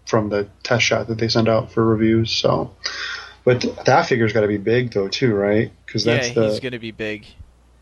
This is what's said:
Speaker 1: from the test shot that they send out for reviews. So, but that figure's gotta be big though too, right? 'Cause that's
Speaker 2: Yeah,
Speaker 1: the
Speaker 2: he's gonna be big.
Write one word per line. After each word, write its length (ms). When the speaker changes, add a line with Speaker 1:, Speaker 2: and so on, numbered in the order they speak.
Speaker 1:
from 240
the 180
test 200
shot 240
that 100
they 120
send 200
out 220
for 120
reviews. 480
So, 420
but 220
that 220
figure's 260
gotta 140
be 100
big 340
though 180
too, 240
right? 380
'Cause 180
that's 240
Speaker 2:
Yeah, 40
Speaker 1:
the 160
Speaker 2:
he's 100
gonna 200
be 120
big. 340